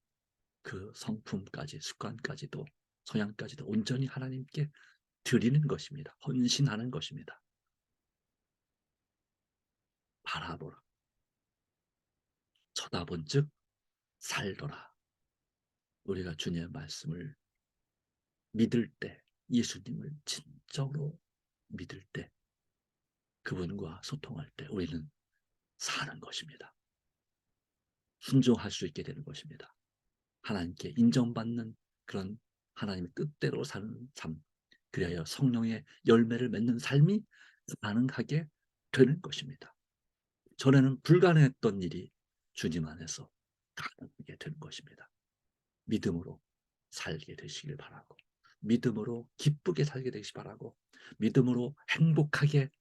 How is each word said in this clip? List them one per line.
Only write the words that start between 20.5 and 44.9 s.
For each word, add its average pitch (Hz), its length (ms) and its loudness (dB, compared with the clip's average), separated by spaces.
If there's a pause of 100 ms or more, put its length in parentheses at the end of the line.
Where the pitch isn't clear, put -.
믿을 - 440 -12
때, - 180 -10 (1120)
그분과 90 600 -6
소통할 147 520 -10
때 147 120 -10
우리는 156 420 -6 (680)
사는 - 420 -6
것입니다. - 540 -14 (1500)
순종할 117 500 4
수 - 160 -6
있게 - 160 -8
되는 - 220 -12
것입니다. - 500 -16 (680)
하나님께 90 540 -6
인정받는 117 800 2 (280)
그런 101 340 -6 (360)
하나님의 - 400 -6
뜻대로 127 500 -4
사는 113 500 -10
삶, - 280 -8 (480)
그리하여 87 340 -2
성령의 113 600 0 (220)
열매를 117 440 6
맺는 113 280 2
삶이 156 460 6 (560)
가능하게 123 640 0 (460)
되는 135 280 8
것입니다. - 540 -12 (840)
전에는 135 440 6
불가능했던 151 840 8
일이 - 280 -6 (420)
주님 82 340 -2
안에서 78 420 -12 (460)
가능하게 - 600 -14
되는 - 240 -10
것입니다. - 500 -16 (760)